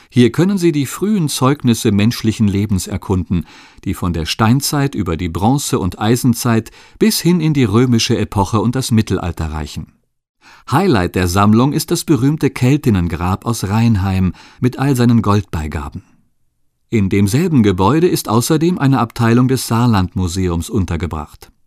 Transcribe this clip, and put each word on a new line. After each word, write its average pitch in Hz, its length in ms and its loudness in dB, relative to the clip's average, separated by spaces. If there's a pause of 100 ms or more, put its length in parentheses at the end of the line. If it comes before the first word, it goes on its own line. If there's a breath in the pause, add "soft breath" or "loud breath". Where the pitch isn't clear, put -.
(120)
Hier 120 200 4
können 190 260 0
Sie 170 140 2
die 147 160 -2
frühen 190 420 -2
Zeugnisse 123 640 0
menschlichen 107 560 0
Lebens 98 400 -2
erkunden, 92 580 -2 (380 loud breath)
die 98 100 -4
von 90 180 -4
der 82 140 -4
Steinzeit 139 680 0
über 85 220 -4
die 87 120 -4
Bronze- 110 480 0
und 92 220 -4
Eisenzeit 117 720 0 (260 loud breath)
bis 214 220 0
hin 175 200 2
in 156 140 0
die 139 100 2
römische 117 540 2
Epoche 101 420 -2
und 120 160 0
das 131 140 -4
Mittelalter 90 600 -2
reichen. 78 420 -10 (800 loud breath)
Highlight 131 420 2
der 90 140 0
Sammlung 107 460 2
ist - 180 -4
das 170 140 -2
berühmte 147 440 0
Keltinnengrab 92 960 0
aus 117 200 -4
Rheinheim 95 680 0 (260 loud breath)
mit 123 200 -2
all 135 160 0
seinen 120 260 4
Goldbeigaben. 82 840 -4 (840)
In 98 200 0
demselben 110 520 2
Gebäude 101 460 4
ist - 220 -2
außerdem 170 500 0
eine 135 200 2
Abteilung 117 480 2
des 127 200 -2
Saarlandmuseums 92 1040 0
untergebracht. 82 800 -6 (160)